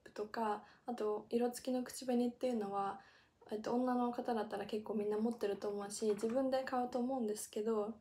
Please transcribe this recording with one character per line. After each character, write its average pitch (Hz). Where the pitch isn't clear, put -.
プ -
と 214
か、 233
あ 240
と 214
色 240
付 247
き -
の 254
口 247
紅 247
っ -
て 240
い 254
う 240
の 202
は、 196
え 220
っ 214
と、 226
女 254
の 240
方 240
だ 214
っ -
た 202
ら 196
結 214
構 202
み 208
ん 208
な 214
持 220
っ -
て 208
る 196
と 208
思 202
う 202
し、 220
自 208
分 262
で 262
買 247
う 247
と 254
思 254
う 247
ん 220
で 208
す -
け 214
ど、 220